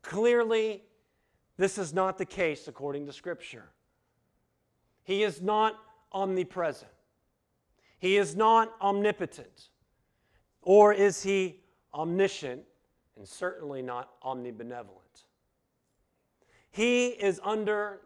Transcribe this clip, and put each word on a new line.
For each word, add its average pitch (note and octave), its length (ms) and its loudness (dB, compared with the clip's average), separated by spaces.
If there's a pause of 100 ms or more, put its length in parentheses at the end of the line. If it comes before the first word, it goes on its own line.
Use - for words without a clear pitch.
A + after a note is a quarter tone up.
Clearly, A3 800 0 (720)
this F#3+ 220 0
is E3+ 140 -6
not F#3+ 260 0
the F#3+ 80 -6
case D#3+ 420 -4
according C#3+ 380 -8
to C#3 60 -14
Scripture. C3 580 -14 (1300)
He G3 200 -2
is G3+ 200 -2
not A3 380 0 (320)
omnipresent. F#3 800 -4 (1080)
He F#3 180 2
is F3+ 180 0
not A3 460 4
omnipotent. G3+ 880 -2 (920)
Or G#3 300 10
is G3 300 2
he F#3+ 380 -2 (340)
omniscient, D#3+ 680 -2 (540)
and G2+ 100 -20
certainly E3 560 -10
not B2 400 -12
omnibenevolent. A#2+ 760 -10 (1700)
He B3 380 2
is G3+ 340 -2
under G#3 640 -4